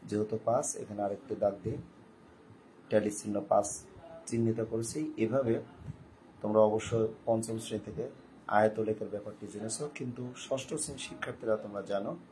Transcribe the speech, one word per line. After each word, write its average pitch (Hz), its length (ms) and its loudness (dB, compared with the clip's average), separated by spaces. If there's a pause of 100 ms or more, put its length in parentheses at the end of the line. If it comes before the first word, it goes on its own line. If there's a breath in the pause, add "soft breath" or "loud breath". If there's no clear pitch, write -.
যেহেতু 107 280 0 (100)
পাঁচ, 123 200 2 (160)
এখানে 104 240 -6
আরেকটি 101 360 -4
দাগ 101 120 4 (100)
দিয়ে 110 140 -2 (1120)
tally 104 280 4
চিহ্ন 104 180 -4 (140)
পাঁচ 104 180 6 (600)
চিহ্নিত 113 300 2 (120)
করেছি। 117 280 -2 (260)
এভাবে 117 300 2 (880)
তোমরা 107 260 6
অবশ্য 110 220 2 (360)
পঞ্চম 113 380 2
শ্রেণী 107 240 -4
থেকে 107 160 -6 (540)
আয়তলেখের 107 560 4
ব্যাপারটি 104 380 -8
জেনেছ, 107 260 -6 (200)
কিন্তু 123 240 -6 (240)
ষষ্ঠ 131 220 -4 (140)
শ্রেণীর 139 260 -8
শিক্ষার্থীরা 113 460 -2 (100)
তোমরা 101 180 -6 (100)
জানো 104 200 0 (200)